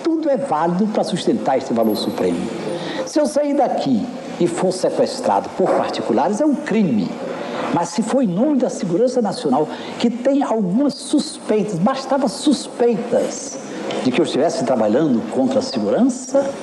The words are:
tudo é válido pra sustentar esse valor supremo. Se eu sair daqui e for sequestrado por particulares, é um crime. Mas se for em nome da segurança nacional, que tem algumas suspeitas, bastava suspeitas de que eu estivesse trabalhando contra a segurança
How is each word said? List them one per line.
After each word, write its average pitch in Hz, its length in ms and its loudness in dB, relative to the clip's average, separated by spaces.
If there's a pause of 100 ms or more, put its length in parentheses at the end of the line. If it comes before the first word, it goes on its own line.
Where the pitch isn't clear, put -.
tudo 320 260 0
é 277 80 2
válido 175 500 0
pra 208 160 0
sustentar 135 540 0
esse - 160 -2
valor 113 220 2
supremo. - 440 -2 (680)
Se - 140 0
eu 302 60 4
sair 285 300 0
daqui 139 500 2 (340)
e 175 80 4
for 180 240 0
sequestrado - 880 0
por 185 120 2
particulares, - 720 0
é 302 40 4
um 294 100 4
crime. 165 540 2 (640)
Mas 165 160 0
se - 120 -2
for 254 200 0
em 240 60 2
nome 240 300 2
da 240 120 2
segurança 226 520 0
nacional, 156 460 0 (320)
que 240 100 2
tem 277 340 0
algumas 226 520 2
suspeitas, - 840 -2
bastava 262 480 0
suspeitas - 1300 0 (440)
de 127 80 2
que 123 80 0
eu 165 60 4
estivesse 151 400 0
trabalhando 120 560 2 (100)
contra 127 280 2
a - 20 -2
segurança 214 880 0 (140)